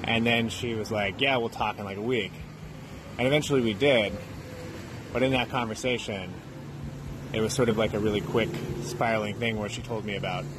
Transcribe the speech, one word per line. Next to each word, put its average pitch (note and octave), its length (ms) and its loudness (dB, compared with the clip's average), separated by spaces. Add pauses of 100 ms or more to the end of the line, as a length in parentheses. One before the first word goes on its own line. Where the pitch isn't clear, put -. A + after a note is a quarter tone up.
And A2+ 240 4
then A#2 220 4
she A#2 260 -2
was G#2+ 160 -4
like, G2+ 300 0
"Yeah, C3+ 160 4
we'll A#2 120 0
talk G#2+ 300 -2
in, G#2 60 -6
like, G2 120 -6
a G2+ 40 -6
week." A2 320 0 (840)
And A#2+ 80 2
eventually C#3+ 360 4
we A2+ 120 4
did. G#2 420 6 (960)
But A#2+ 120 2
in C3 80 4
that B2 180 2
conversation, A2+ 800 -2 (1000)
it A2+ 80 0
was A2 120 2
sort A#2+ 160 4
of, G#2+ 80 4
like, A2 180 2
a G#2 40 2
really G#2 220 4
quick - 280 2 (340)
spiraling A2 520 0
thing A2+ 220 0
where G#2 120 -2
she - 120 -6
told G#2+ 240 -6
me G2+ 120 -2
about F#2 280 -2 (140)